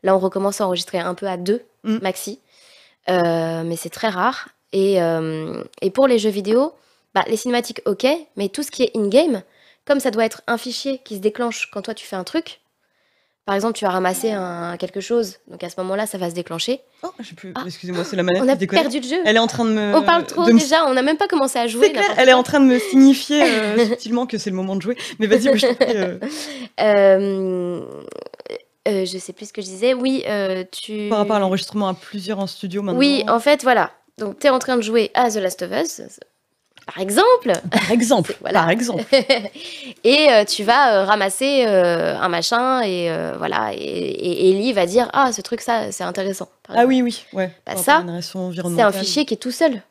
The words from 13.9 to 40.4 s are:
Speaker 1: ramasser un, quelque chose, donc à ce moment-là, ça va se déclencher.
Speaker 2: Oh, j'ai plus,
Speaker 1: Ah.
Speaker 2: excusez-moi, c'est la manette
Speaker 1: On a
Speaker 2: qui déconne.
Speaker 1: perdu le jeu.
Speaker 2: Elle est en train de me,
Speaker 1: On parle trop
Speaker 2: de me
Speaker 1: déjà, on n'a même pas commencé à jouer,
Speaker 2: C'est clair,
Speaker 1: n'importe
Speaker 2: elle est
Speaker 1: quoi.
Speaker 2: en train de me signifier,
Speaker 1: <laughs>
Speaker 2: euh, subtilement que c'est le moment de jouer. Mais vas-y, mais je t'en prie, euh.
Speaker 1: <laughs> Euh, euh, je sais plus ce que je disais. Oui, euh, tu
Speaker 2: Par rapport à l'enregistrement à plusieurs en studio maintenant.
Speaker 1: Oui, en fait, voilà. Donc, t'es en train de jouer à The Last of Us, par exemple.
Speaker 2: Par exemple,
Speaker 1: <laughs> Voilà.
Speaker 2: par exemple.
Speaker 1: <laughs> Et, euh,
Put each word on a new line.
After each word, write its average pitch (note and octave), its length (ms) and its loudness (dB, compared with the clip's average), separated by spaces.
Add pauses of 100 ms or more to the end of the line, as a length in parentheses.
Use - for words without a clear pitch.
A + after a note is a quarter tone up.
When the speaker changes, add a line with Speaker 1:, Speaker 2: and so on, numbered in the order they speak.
Speaker 1:
ramasser F#3 400 0
un, F3 460 -6
quelque F3+ 240 -8
chose, A3 360 -4 (100)
donc F3 160 -14
à F3 60 -10
ce - 80 -16
moment-là, F#3+ 300 -4
ça G3+ 100 -10
va F3 140 -4
se E3 40 -10
déclencher. F3 460 -6 (220)
Speaker 2:
Oh, F4 60 -10 (100)
j'ai G3+ 160 -18
plus, F#3 200 -18
Speaker 1:
Ah. B3+ 100 -8
Speaker 2:
excusez-moi, F3+ 380 -8
c'est F3+ 120 -8
la F3+ 80 0
manette F3+ 200 2
Speaker 1:
On B3+ 60 2
a C4+ 40 4
Speaker 2:
qui C#4 60 0
déconne. G3 220 0
Speaker 1:
perdu C#4+ 180 -2
le B3 80 -10
jeu. D4 160 -2
Speaker 2:
Elle G#3+ 120 4
est A3+ 40 6
en A#3 80 4
train A#3 180 -2
de A3 40 0
me, G#3 260 0
Speaker 1:
On D#4 60 8
parle E4+ 240 2
trop F4 200 -2
Speaker 2:
de A#3+ 60 6
me A3+ 80 10
Speaker 1:
déjà, D#4 280 2
on B3+ 80 2
n'a B3+ 80 2
même D4+ 140 2
pas G4+ 100 0
commencé C4+ 320 0
à A#3 80 0
jouer, A#3 200 2
Speaker 2:
C'est - 40 6
clair, B3 120 -2
Speaker 1:
n'importe - 160 0
Speaker 2:
elle B3+ 100 8
est - 20 10
Speaker 1:
quoi. B3+ 80 8
Speaker 2:
en B3 40 2
train D4 160 2
de C#4 60 8
me B3 140 6
signifier, C4+ 640 6
Speaker 1:
<laughs> - 0 -
Speaker 2:
euh, A3 420 2
subtilement A#3+ 400 -2
que A3+ 140 -6
c'est - 100 -8
le F#3 60 -6
moment F#3+ 200 -4
de F#3+ 60 -4
jouer. A3+ 160 -4 (220)
Mais G#3+ 80 0
vas-y, A3 240 4
mais A#3 80 4
je B3+ 80 4
t'en A#3+ 80 0
prie, B3 200 2
euh. F3+ 220 -2 (320)
Speaker 1:
<laughs> C4 320 -14
Euh, F#3+ 1000 2 (1080)
euh, G3 180 -2
je F#3 120 -10
sais F#3 160 -14
plus G#3 140 -18
ce - 60 -20
que G#3+ 80 -12
je F#3 60 -12
disais. G3 260 -2
Oui, C4 340 -2
euh, F#3+ 440 -2
tu G#3+ 380 -8
Speaker 2:
Par G#3 100 0
rapport G#3 180 2
à - 20 2
l'enregistrement G3 480 -2
à F#3 60 -2
plusieurs G3 460 -10
en G3 80 -4
studio F#3+ 340 -8
maintenant. G3+ 180 -2
Speaker 1:
Oui, C#4+ 280 2
en A#3 120 2
fait, C#4+ 240 2
voilà. A#3 280 2 (260)
Donc, G3+ 220 -10
t'es D4 100 4
en C4 100 2
train B3+ 180 -2
de A#3 40 0
jouer A3 320 0
à B3 160 2
The G#3+ 80 -4
Last F#3 260 -4
of F3+ 80 -8
Us, D4 300 -4 (840)
par - 140 -16
exemple. C4+ 540 2 (180)
Speaker 2:
Par G#3+ 200 0
exemple, A#3 460 2
Speaker 1:
<laughs> - 40 -20
Voilà. - 180 0
Speaker 2:
par E3 100 2
exemple. A3+ 340 -2 (520)
Speaker 1:
<laughs> - 480 -18
Et, D4 260 6
euh, G#3+ 160 6